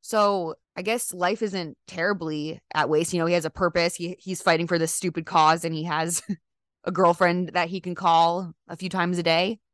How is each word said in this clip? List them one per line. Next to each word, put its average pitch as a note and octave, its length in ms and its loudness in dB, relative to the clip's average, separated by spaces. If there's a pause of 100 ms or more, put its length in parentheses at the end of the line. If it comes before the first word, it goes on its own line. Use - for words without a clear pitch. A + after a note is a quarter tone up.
So G3+ 540 0 (220)
I F3+ 40 -10
guess A3 320 -4
life F#3 280 -2
isn't F#3 360 -6 (100)
terribly E3 720 -4 (120)
at C#3+ 160 2
waste. D#3 220 2
You F3+ 80 0
know, E3 60 0
he E3+ 80 2
has F3 100 2
a D#3+ 60 -4
purpose. F3 460 0
He, F3 240 -8
he's F#3 220 -8
fighting E3+ 260 2
for E3+ 120 0
this D#3+ 140 0
stupid E3 320 -4
cause, E3 400 4
and E3 100 -4
he D#3 80 -6
has E3 380 -2 (320)
<laughs> - 320 -20
a - 60 -4
girlfriend F3 580 2
that F3 180 -2
he F3+ 140 -6
can F3 140 -8
call E3+ 580 2 (160)
a E3+ 80 -12
few F#3 100 -8
times F3 300 0
a F3 60 -2
day. F3 360 0 (140)